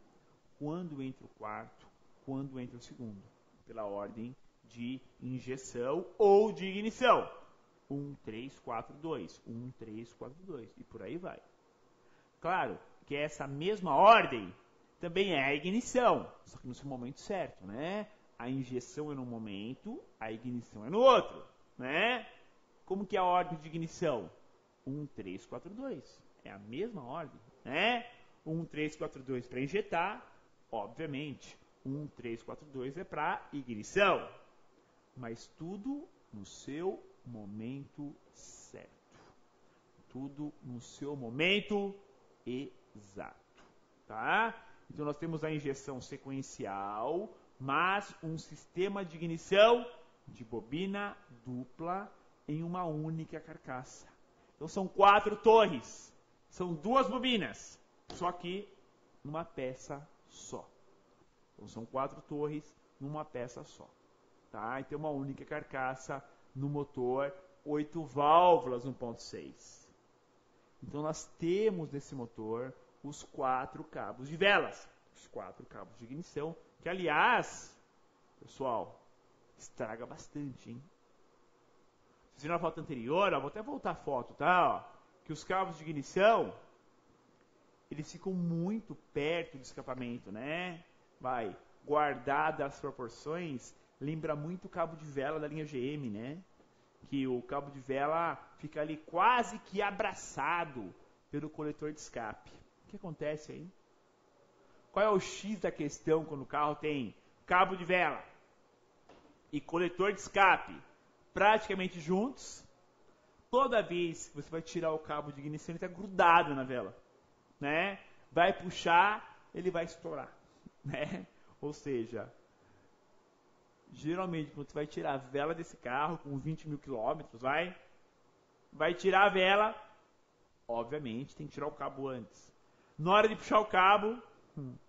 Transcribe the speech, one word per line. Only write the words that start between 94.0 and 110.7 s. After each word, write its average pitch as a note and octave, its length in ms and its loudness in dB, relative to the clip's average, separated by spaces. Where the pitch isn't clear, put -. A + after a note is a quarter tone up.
muito E3+ 300 -8
o - 20 -14
cabo E3 280 -4
de D#3 100 -14
vela C#3+ 340 -2
da D3+ 80 -4
linha D3+ 160 -6
G C#3+ 140 -8
M, C#3 160 -6
né? A#2+ 280 -8
Que C#3 180 -2
o B2 160 0
cabo C#3+ 280 -6
de C#3 100 -14
vela C#3+ 560 0
fica D3+ 220 -8
ali D#3 160 -4
quase A3 640 2
que F#3+ 200 -6
abraçado E3 1120 -2
pelo D3+ 180 -6
coletor D3+ 440 -8
de D3+ 80 -16
escape. - 500 -10
O - 380 -20
que - 80 -16
acontece D3+ 560 -8
aí? D3 180 -14
Qual G3 120 4
é G#3+ 40 6
o G3+ 100 6
X F#3+ 420 -6
da F3+ 100 -2
questão D#3 540 0
quando C#3 180 -8
o B2+ 40 -12
carro D3 280 0
tem C#3+ 400 -4
cabo F#3 300 6
de F3 80 -8
vela E3 380 4
e D3 100 -4
coletor F3+ 520 0
de F#3+ 80 -10
escape - 560 4